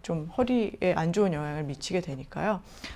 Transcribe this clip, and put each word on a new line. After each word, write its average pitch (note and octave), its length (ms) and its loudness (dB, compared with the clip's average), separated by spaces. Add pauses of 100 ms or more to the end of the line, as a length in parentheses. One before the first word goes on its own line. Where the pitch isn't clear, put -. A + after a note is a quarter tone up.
좀 E3 340 -2
허리에 A#3+ 580 2
안 E3 200 2
좋은 G3 180 4
영향을 D3 320 -2
미치게 D3 380 -2
되니까요. D#3+ 580 -2 (360)